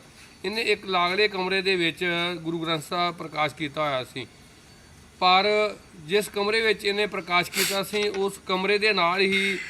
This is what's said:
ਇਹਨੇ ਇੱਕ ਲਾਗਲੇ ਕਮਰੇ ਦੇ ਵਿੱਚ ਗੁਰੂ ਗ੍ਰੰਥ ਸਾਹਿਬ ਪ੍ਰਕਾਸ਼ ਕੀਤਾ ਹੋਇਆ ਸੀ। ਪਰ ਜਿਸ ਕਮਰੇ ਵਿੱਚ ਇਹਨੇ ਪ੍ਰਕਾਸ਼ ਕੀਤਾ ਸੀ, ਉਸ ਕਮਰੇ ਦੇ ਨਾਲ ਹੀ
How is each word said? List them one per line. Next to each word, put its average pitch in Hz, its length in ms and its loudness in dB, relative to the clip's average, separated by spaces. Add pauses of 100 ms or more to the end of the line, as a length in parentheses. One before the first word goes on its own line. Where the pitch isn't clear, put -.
(460)
ਇਹਨੇ 220 180 -4
ਇੱਕ 202 240 0
ਲਾਗਲੇ 185 400 2
ਕਮਰੇ 190 340 -2
ਦੇ 190 140 2
ਵਿੱਚ 175 300 0 (360)
ਗੁਰੂ 165 180 -4
ਗ੍ਰੰਥ 160 300 -2
ਸਾਹਿਬ 175 260 0
ਪ੍ਰਕਾਸ਼ 151 400 -4
ਕੀਤਾ 151 280 -4
ਹੋਇਆ 135 200 0
ਸੀ। 120 240 -10 (920)
ਪਰ 202 560 4 (300)
ਜਿਸ 202 240 0
ਕਮਰੇ 208 320 0
ਵਿੱਚ 220 240 0
ਇਹਨੇ 202 220 0
ਪ੍ਰਕਾਸ਼ 175 440 -2
ਕੀਤਾ 196 320 0
ਸੀ, 208 260 -2
ਉਸ 196 360 -2
ਕਮਰੇ 196 320 2
ਦੇ 214 160 2
ਨਾਲ 185 280 2
ਹੀ 196 360 2 (120)